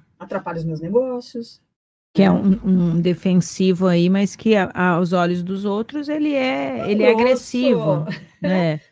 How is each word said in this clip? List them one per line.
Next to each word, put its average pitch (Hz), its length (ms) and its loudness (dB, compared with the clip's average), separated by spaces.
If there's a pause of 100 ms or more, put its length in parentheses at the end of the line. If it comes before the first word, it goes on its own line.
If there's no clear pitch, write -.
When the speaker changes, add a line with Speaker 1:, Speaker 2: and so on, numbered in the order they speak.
(180)
Speaker 1:
Atrapalha 185 400 -10
os 165 60 -6
meus 160 160 -6
negócios. 240 840 -4 (500)
Speaker 2:
Que - 120 4
é 196 60 6
Speaker 1:
Né? 180 100 2 (240)
Speaker 2:
um, - 40 -2 (280)
um 170 40 2
defensivo 180 840 0
aí, 175 240 2
mas 196 240 0
que 220 220 2
a, 190 80 2 (100)
a, 180 220 0
aos 175 160 0
olhos 175 320 0
dos 190 200 -8
outros 226 440 -6
ele 302 260 -2
é, 269 480 -4
Speaker 1:
Ah, - 80 -4
Speaker 2:
ele 208 140 2
é 240 100 6
Speaker 1:
grosso. 226 80 2
Speaker 2:
agressivo, 247 840 0 (140)
Speaker 1:
<laughs> - 240 -16
Speaker 2:
né? 175 380 0 (120)